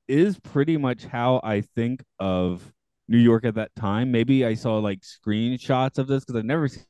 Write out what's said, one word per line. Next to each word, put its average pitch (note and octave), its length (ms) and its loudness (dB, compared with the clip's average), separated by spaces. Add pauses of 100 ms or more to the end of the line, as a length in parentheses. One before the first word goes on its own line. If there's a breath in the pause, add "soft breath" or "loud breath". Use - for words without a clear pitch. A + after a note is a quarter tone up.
is F3 320 2
pretty D3+ 380 0
much B2+ 280 -4
how B2+ 380 0
I G#2 180 0
think A#2+ 420 -4 (160)
of F#2 520 -2 (360)
New A2+ 100 4
York A#2 280 6
at G#2+ 100 -2
that A2 200 -8
time. G#2+ 360 -2
Maybe B2 340 2
I A2+ 80 0
saw, A2+ 260 -2
like, G2+ 220 -4
screenshots B2+ 960 -4
of C3+ 100 -2
this C3+ 160 -2
'cause B2 120 -8
I've A2 100 -4
never D3 220 -2
seen - 220 -14